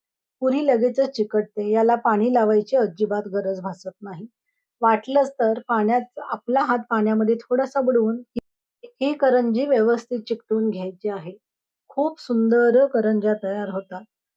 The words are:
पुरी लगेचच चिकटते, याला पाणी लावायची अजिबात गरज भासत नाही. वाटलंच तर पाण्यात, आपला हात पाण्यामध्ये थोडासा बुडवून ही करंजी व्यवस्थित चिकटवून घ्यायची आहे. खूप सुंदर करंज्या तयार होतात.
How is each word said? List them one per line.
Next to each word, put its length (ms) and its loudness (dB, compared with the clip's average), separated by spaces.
पुरी 260 0
लगेचच 480 2
चिकटते, 560 -2
याला 240 4
पाणी 380 2
लावायची 440 2
अजिबात 500 -2
गरज 340 -4
भासत 300 -10
नाही. 240 -14
वाटलंच 500 2
तर 360 0
पाण्यात, 540 0
आपला 420 -2
हात 160 0
पाण्यामध्ये 460 0
थोडासा 460 -2
बुडवून 400 0
ही 120 0
करंजी 520 2
व्यवस्थित 640 0
चिकटवून 420 -2
घ्यायची 400 -6
आहे. 220 -10
खूप 320 -2
सुंदर 640 4
करंज्या 480 0
तयार 260 -6
होतात. 340 -10